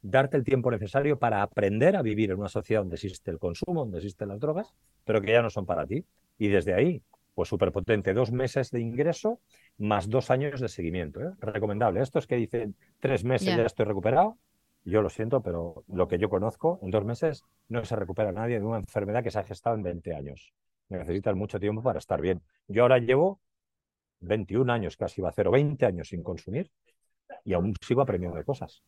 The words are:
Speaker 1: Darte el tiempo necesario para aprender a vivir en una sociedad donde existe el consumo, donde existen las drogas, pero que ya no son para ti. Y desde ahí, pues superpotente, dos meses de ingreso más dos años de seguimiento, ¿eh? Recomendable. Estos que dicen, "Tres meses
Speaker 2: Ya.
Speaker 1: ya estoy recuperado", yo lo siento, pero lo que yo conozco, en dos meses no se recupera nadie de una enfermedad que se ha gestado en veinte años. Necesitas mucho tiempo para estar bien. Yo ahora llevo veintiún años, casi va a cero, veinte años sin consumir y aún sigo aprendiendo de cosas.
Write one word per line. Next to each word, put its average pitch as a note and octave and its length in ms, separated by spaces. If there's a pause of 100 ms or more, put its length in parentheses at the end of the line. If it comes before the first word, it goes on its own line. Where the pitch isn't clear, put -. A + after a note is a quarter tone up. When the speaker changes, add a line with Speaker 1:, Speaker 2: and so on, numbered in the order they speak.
Speaker 1:
Darte C3 340
el C3 80
tiempo B2+ 260
necesario C3+ 480
para A2 220
aprender G#2 560
a E3+ 60
vivir G#2+ 280
en F#2 80
una G2+ 100
sociedad G#2+ 340
donde E2+ 140
existe F#2+ 340
el E2 80
consumo, B2 420
donde G#2 180
existen G2+ 300
las G2+ 120
drogas, D#3 340 (300)
pero A2 180
que G2+ 100
ya A#2 80
no A2+ 100
son G#2 140
para F2 220
ti. A#2 180 (320)
Y G#2 120
desde G2 260
ahí, G2 280 (320)
pues F2 140
superpotente, G2 640
dos A2 180
meses B2+ 400
de A#2+ 100
ingreso D3 600 (380)
más G#2 300
dos B2 220
años C3+ 300
de A#2+ 80
seguimiento, E2+ 520
¿eh? E3+ 200
Recomendable. G#2 600
Estos C3+ 280
que B2 80
dicen, A#2 400 (240)
"Tres C3 240
meses C3 240
Speaker 2:
Ya. F3+ 80
Speaker 1:
ya A2+ 80
estoy A#2 220
recuperado", A#2+ 520 (460)
yo G#2 180
lo F#2 60
siento, A2+ 340
pero E2+ 460
lo F2+ 180
que F2+ 120
yo G2+ 100
conozco, A2 540
en F#2 80
dos G#2 140
meses B2+ 380 (260)
no A2+ 160
se A#2+ 120
recupera G2 340
nadie A2+ 300
de G2+ 60
una A2+ 120
enfermedad G#2 460
que F#2 80
se A2 60
ha G2 60
gestado A2+ 300
en A2 80
veinte F2 320
años. C#2 380 (380)
Necesitas F#2+ 440
mucho G2 240
tiempo G#2+ 240
para A#2 160
estar - 220
bien. F2+ 220 (260)
Yo G#2+ 140
ahora B2 160
llevo C3+ 420 (800)
veintiún G#2 500
años, A2+ 260
casi G2 240
va F2 100
a - 20
cero, F2+ 180
veinte C#3 360
años F2 220
sin F2 140
consumir F#2+ 480 (760)
y G2 80
aún F#2 280
sigo B2 220
aprendiendo F2+ 360
de D2+ 60
cosas. - 440